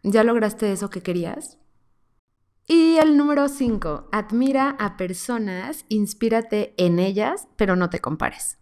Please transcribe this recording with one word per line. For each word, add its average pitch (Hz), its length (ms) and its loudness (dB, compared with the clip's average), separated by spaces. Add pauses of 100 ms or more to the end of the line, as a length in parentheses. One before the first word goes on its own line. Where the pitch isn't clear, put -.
¿Ya 220 220 4
lograste 220 480 0
eso 196 180 -6
que 185 120 -12
querías? 175 540 -6 (1080)
Y 330 320 6
el 311 180 6
número 285 320 2
cinco, 233 640 -4
admira 262 680 0
a 208 200 -6
personas, 208 880 -8
inspírate 220 880 -2
en 175 220 2
ellas, 208 580 -2
pero 190 200 2
no 180 120 2
te - 120 -6
compares. - 600 -6